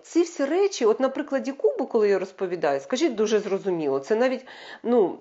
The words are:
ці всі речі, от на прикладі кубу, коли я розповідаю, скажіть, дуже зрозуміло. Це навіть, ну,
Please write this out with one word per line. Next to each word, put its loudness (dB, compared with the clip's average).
ці 2
всі -4
речі, 0
от 4
на 2
прикладі -4
кубу, 0
коли 2
я 4
розповідаю, -2
скажіть, -2
дуже 2
зрозуміло. -2
Це -2
навіть, 0
ну, 2